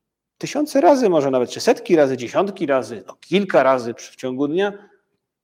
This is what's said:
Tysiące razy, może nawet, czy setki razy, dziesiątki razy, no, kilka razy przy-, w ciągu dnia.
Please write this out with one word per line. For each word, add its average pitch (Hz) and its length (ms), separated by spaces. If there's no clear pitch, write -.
Tysiące 277 440
razy, 262 280
może 139 220
nawet, 123 180
czy - 120
setki 226 340
razy, 135 220
dziesiątki 139 480
razy, 117 420
no, - 80
kilka 175 480
razy 123 300
przy-, - 180
w - 40
ciągu 131 320
dnia. 196 420